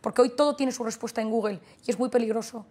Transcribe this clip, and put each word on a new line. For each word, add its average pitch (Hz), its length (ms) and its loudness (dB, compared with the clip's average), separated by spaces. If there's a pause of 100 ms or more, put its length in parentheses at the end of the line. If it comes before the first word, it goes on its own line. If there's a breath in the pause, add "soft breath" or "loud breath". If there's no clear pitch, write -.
porque 240 200 2
hoy 254 80 6
todo 294 260 2
tiene 269 160 0
su 247 120 -8
respuesta 226 380 -6
en 220 100 -2
Google 208 280 -2 (280 loud breath)
y - 20 -2
es 208 80 0
muy 254 120 0
peligroso. 226 600 -2